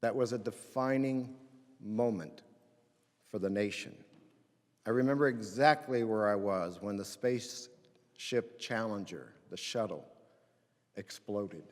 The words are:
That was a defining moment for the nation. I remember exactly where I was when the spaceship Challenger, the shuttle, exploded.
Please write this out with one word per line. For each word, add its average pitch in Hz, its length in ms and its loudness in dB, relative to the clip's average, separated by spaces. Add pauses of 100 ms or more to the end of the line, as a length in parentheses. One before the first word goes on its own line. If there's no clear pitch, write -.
That 113 140 2
was 120 180 2
a 120 40 -2
defining 131 960 0 (440)
moment 107 640 -2 (880)
for 107 100 -6
the 95 100 2
nation. 101 460 -2 (920)
I 107 40 -6
remember 135 380 4
exactly 123 760 4
where 110 240 2
I 104 80 6
was 92 460 0
when 101 160 -2
the 98 80 -4
spaceship - 1500 -4
Challenger, 101 760 -4 (160)
the 92 80 -12
shuttle, 90 480 -4 (920)
exploded. 98 760 -8